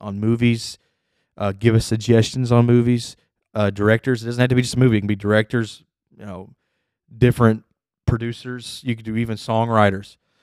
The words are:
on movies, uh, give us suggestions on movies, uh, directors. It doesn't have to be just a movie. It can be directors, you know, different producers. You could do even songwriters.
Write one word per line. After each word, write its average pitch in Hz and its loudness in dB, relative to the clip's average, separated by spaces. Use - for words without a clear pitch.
on 101 -10
movies, 117 0
uh, 101 -4
give 110 2
us 113 2
suggestions 117 0
on 120 4
movies, 120 0
uh, 104 0
directors. 110 0
It 117 -10
doesn't 120 -4
have 123 2
to 127 0
be 127 2
just 123 -4
a 120 -4
movie. 123 4
It - -2
can 101 -6
be 104 0
directors, 107 -2
you - -20
know, 95 -16
different 113 4
producers. 120 -6
You 123 -2
could 110 -16
do 110 -6
even 113 -4
songwriters. 110 0